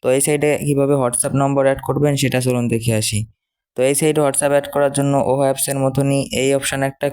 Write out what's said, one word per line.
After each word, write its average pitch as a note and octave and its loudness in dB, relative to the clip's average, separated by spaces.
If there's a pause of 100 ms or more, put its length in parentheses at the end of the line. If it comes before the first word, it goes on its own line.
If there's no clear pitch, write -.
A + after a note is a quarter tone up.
তো C3 0
এই C3+ 2
সাইডে D3+ 0 (140)
কীভাবে C#3 2
WhatsApp C3 -2
নম্বর C#3 2
অ্যাড C3+ 2
করবেন C#3+ 0
সেটা C3 0
চলুন B2 0
দেখে A2+ -2
আসি। G#2+ -4 (580)
তো - -4
এই C3+ 2
সাইডে D3+ 0
WhatsApp C#3 0
অ্যাড C#3+ 2
করার C#3+ 2
জন্য C#3 0 (160)
ওহো C3+ 2
অ্যাপসের C3+ -2
মতনই C#3 0 (200)
এই C3 2
অপশানে C#3 -2
একটা C#3 -6